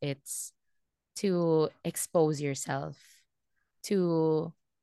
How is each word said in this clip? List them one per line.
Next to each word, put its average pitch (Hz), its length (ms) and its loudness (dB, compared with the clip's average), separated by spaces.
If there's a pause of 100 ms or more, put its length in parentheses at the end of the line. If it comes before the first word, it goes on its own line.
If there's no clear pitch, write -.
it's - 500 -8 (640)
to 170 540 2 (160)
expose 156 560 0
yourself, 139 580 -6 (840)
to 165 720 0 (300)